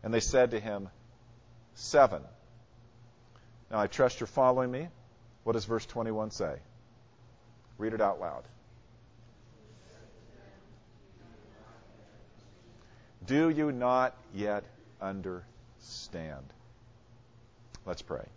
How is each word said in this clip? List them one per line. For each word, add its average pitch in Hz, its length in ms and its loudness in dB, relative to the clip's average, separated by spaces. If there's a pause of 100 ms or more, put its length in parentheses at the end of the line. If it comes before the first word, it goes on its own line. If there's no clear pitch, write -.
And 113 100 -4
they 113 60 4
said 123 320 4
to 113 80 -2
him, 101 300 -8 (840)
"Seven." 110 480 4 (1500)
Now 107 100 0
I 101 80 2
trust 127 320 2
you're 117 80 -6
following 127 440 2
me. 143 160 -8 (560)
What 113 100 0
does 110 120 0
verse 110 200 -2
twenty-one 110 460 -4
say? 82 280 -6 (1160)
Read 110 160 -2
it 110 80 0
out 98 180 2
loud. 78 280 -8 (4000)
Do 156 220 4
you 151 220 2
not 127 440 2 (180)
yet 104 300 -2 (380)
understand? 90 1400 -10 (1400)
Let's 90 160 -6
pray. 60 240 -8 (120)